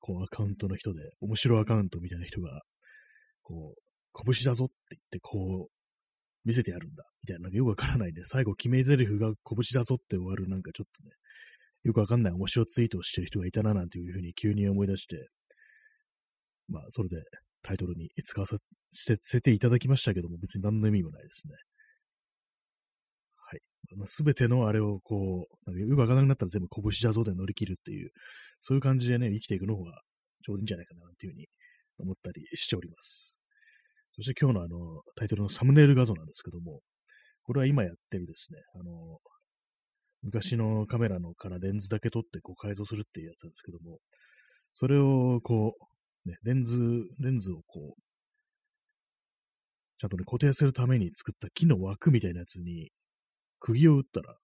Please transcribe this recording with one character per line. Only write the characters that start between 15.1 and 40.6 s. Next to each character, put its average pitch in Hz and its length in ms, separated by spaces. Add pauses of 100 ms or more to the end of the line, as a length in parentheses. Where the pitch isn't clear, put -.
ま 78 120
あ、 - 80
そ - 140
れ 90 80
で 82 120 (400)
タ 95 120
イ - 20
ト 92 100
ル 87 80
に 82 160 (140)
使 - 160
わ 95 60
せ、 110 100 (640)
せ - 220
て - 80
い 107 80
た 123 100
だ 120 100
き 127 100
ま 135 100
し - 60
た 107 100
け 90 80
ど 85 80
も、 85 80
別 92 160
に 98 80
何 107 180
の 107 80
意 - 40
味 101 100
も 80 80
な 151 100
い - 20
で - 100
す - 160
ね。 147 60 (1800)
は - 200
い。 - 40 (360)
ま 101 80
あ、 - 20
す - 160
べ 147 100
て 123 160
の 120 180
あ 107 60
れ 107 80
を 104 200
こ 95 500
う、 - 200
な - 20
ん 90 40
か 92 60
よ 123 140
く 139 40
わ 117 60
か 120 80
ら 135 80
な 139 40
く - 20
な 135 60
っ - 40
た - 80
ら - 40
全 101 120
部 90 60 (220)
「拳 - 20 (100)
だ 117 100
ぞ」 113 120
で 104 100
乗 92 100
り 98 80
切 104 140
る 92 120
っ - 40
て - 100
い 92 140
う、 - 40 (520)
そ - 100
う 131 40
い - 20
う - 20
感 131 180
じ 120 100
で 123 100
ね、 120 120
生 104 100
き - 60
て - 80
い 95 40
く 95 80
の 107 100
方 95 80
が 85 160 (420)
ち - 80
ょ 104 40
う - 20
ど 98 40
い - 20
い - 20
ん - 20
じ 107 60
ゃ 92 60
な 85 60
い - 20
か - 80
な、 85 100
な 85 60
ん 87 60
て - 100
い 92 40
う - 20
ふ - 40
う - 20
に 78 80 (520)
思 92 140
っ - 100
た 90 100
り - 220
し - 140
て - 80
お 90 40
り 85 80
ま 82 140
す。 - 360 (800)
そ 104 40
し 123 120
て - 60
今 135 120
日 110 40
の、 92 80
あ - 20
の、 85 360 (120)
タ 110 120
イ - 20
ト 107 80
ル 104 80
の 101 40
サ - 160
ム 135 80
ネ 147 120
イ - 20
ル 139 80
画 127 100
像 110 100
な 80 100
ん - 20
で 76 80
す - 80
け - 80
ど 87 80
も、 85 220 (640)
こ - 80
れ 135 80
は 131 60
今 139 180
や 87 80
っ - 20 (160)
て 101 80
る 87 80
で 82 80
す - 180
ね、 160 60 (160)
あ - 100
の、 165 340 (1040)
昔 110 340
の 110 300